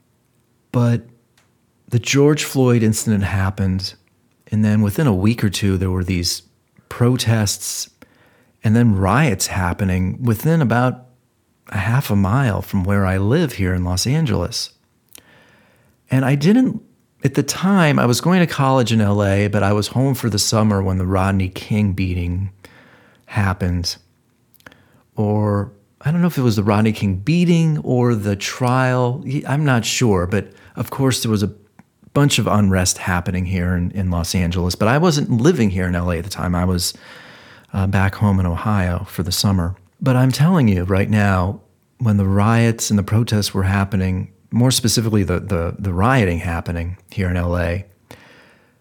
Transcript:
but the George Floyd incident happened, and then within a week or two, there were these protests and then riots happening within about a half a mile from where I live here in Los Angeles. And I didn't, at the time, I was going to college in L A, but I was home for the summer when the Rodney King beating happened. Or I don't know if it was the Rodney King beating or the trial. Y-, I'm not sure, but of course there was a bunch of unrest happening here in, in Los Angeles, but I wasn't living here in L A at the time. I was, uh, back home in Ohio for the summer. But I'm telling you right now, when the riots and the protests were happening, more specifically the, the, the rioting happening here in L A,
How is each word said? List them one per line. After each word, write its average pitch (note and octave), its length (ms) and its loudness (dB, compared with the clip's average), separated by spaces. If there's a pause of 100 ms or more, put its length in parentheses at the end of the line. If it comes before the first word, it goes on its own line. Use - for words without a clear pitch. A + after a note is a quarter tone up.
(720)
but A#2 340 0 (840)
the B2 100 -2
George C#3+ 460 2
Floyd B2 400 2
incident G#2+ 400 0
happened, F#2+ 720 -2 (560)
and G#2+ 120 2
then G#2+ 200 2
within A#2+ 240 0
a G#2 80 4
week G#2+ 280 0
or G#2 60 0
two, F#2+ 280 -2
there F#2 120 -2
were F#2 140 -2
these F2 400 -4 (440)
protests - 1000 -2 (720)
and A2 120 2
then A#2 200 4
riots G2+ 520 2
happening F#2 760 -2
within D3+ 400 0
about B2 380 0 (720)
a G#2 80 -6
half A2+ 340 -2
a G#2 40 2
mile G2+ 460 0
from F#2+ 220 -4
where G2 220 0
I F#2+ 120 0
live C3+ 360 0
here F#2 200 -2
in F2+ 120 -2
Los F2+ 200 -2
Angeles. A2+ 680 -2 (1400)
And C3 140 2
I C3+ 100 2
didn't, G#3 480 2 (400)
at C3+ 120 0
the D3 60 2
time, D#3+ 560 2
I B2+ 80 2
was A#2+ 140 2
going F3+ 220 2
to E3+ 40 4
college C3 460 2
in A2+ 80 4
L G2+ 240 2
A, G2+ 240 2
but G2+ 160 0
I G2 80 2
was G#2 160 0
home C3+ 260 0
for A#2+ 160 -4
the G2+ 80 -2
summer G#2+ 460 0
when F#2 140 0
the F#2 80 -2
Rodney F#2+ 420 0
King G#2 460 -2
beating F2+ 580 -4 (760)
happened. F#2 680 -4 (1200)
Or G#2 560 0 (300)
I D3 100 -2
don't F3 80 0
know F3 80 2
if E3 100 -2
it C#3 40 0
was A#2 160 2
the G#2 60 0
Rodney G#2+ 280 2
King G2+ 240 -2
beating E3 600 2
or B2 360 0
the G2+ 220 -2
trial. B2+ 880 -2
Y-, C#3 220 -6
I'm C#3+ 160 -2
not B2+ 220 2
sure, F#2+ 420 0
but G2 220 -2 (260)
of A#2+ 140 -8
course C3 340 -2
there A2+ 80 -2
was G#2 120 0
a F#2+ 120 -4 (580)
bunch C#3+ 260 2
of A2 60 -2
unrest F#2+ 520 2
happening F2+ 480 -4
here F2+ 280 -2
in, F2 180 -2
in F#2 200 -4
Los E2+ 240 -4
Angeles, F2+ 400 -2
but G#2+ 140 0
I C3 80 2
wasn't D3+ 340 0
living A#2+ 380 2
here F#2 180 -2
in F2+ 80 -2
L F2 160 -2
A E2+ 60 -2
at E2+ 80 -6
the F#2+ 40 -12
time. F2+ 260 -4
I F2 100 0
was, F2+ 280 -2 (760)
uh, F#2+ 160 0
back G2 280 0
home G2 260 2
in F2+ 40 0
Ohio F2+ 600 -2
for - 180 -8
the F#2 80 -4
summer. F#2+ 460 0 (240)
But B2+ 160 2
I'm B2+ 160 2
telling D#3 340 2
you F2+ 160 2
right G2 260 0
now, G2+ 520 0 (380)
when A2 180 2
the G2 80 2
riots A2+ 640 2
and G#2 100 2
the G2 40 0
protests G#2 500 0
were G2 100 -2
happening, F#2+ 720 -2 (180)
more A#2+ 180 2
specifically A2 540 0
the, F2+ 160 0
the, F2 400 -4
the F#2+ 140 -4
rioting F#2+ 460 2
happening F2 580 -6 (120)
here F#2 200 -4
in F2+ 80 -2
L F2 200 -2
A, F2 280 -4 (960)